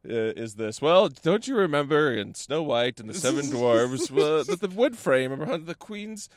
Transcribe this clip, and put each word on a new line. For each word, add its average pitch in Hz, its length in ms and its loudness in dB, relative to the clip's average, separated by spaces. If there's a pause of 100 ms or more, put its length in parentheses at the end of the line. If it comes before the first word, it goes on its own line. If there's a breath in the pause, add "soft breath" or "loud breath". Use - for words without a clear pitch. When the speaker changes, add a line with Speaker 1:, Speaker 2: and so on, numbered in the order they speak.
Speaker 1:
uh, - 40 -6
is 110 420 -4
this? 107 260 -6
Well, 175 280 6
don't 170 380 0
you 262 100 -4
remember 147 580 2
in 104 200 -6
Snow 156 280 -4
White 123 380 0
and 107 100 -12
the - 40 -12
Seven 131 320 0
Speaker 2:
<laughs> - 40 -4
Speaker 1:
Dwarves, 123 600 2
well, 151 340 2
that 185 160 -4
the 202 80 -4
wood 233 280 0
frame 131 360 0
around 156 340 -6
the 170 80 -10
queen's 208 640 -14